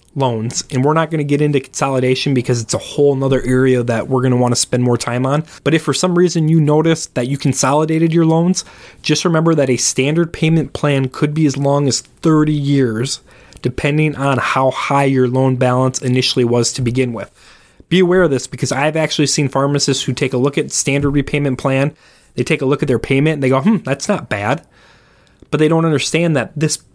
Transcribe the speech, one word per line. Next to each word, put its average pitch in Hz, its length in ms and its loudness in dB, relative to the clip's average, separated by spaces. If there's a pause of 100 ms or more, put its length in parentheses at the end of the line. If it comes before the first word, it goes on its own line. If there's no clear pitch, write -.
(140)
loans, 123 560 -4
and 131 140 0
we're 151 80 2
not 160 180 0
gonna 156 140 -2
get 143 160 0
into 147 200 2
consolidation 131 760 -2
because 123 260 0
it's 113 140 -6
a 117 40 -2
whole 143 380 0
nother 131 300 0
area 127 360 2
that 117 260 -2
we're 131 120 0
gonna 127 160 2
wanna 123 200 2
spend - 260 -2
more 120 160 2
time 123 260 -4
on. 143 180 0 (220)
But 131 80 2
if 160 80 2
for 139 140 -2
some 180 240 0
reason 170 320 2
you 165 100 6
notice 156 460 2
that 123 220 -4
you 139 100 -4
consolidated 156 760 0
your 165 140 4
loans, 165 360 2 (380)
just - 240 -2
remember 165 300 2
that 139 160 2
a 120 80 2
standard 160 560 0
payment 160 400 0
plan 139 340 0
could 151 240 -4
be 156 140 2
as 131 100 0
long 143 320 0
as - 140 -2
thirty 151 500 2
years, 139 680 0 (400)
depending 147 540 -2
on 135 240 -2
how 131 320 0
high 139 340 -2
your 131 220 2
loan 131 300 0
balance 127 440 0
initially 127 440 0
was 120 280 0
to - 80 -6
begin 123 320 -2
with. 104 160 -10 (600)
Be 180 100 2
aware 180 240 4
of 160 80 2
this 131 160 -2
because - 240 -6
I've 151 240 -2
actually 156 320 0
seen 143 220 0
pharmacists 139 560 -2
who 131 80 -4
take 127 200 -4
a 131 40 -2
look 139 200 0
at 147 140 -4
standard 139 400 -2
repayment 143 480 -2
plan, 135 340 0 (440)
they 127 80 -2
take 143 180 -2
a 135 40 0
look 143 160 0
at 143 60 -4
their 120 120 0
payment, 147 340 0
and 143 80 -6
they 131 60 2
go, 131 120 2
"Hmm, 190 180 2
that's - 300 -6
not - 200 -4
bad." 107 360 -4 (840)
But 151 80 -2
they 156 80 4
don't 165 180 2
understand 160 520 0
that 113 180 -4
this 151 240 -2 (160)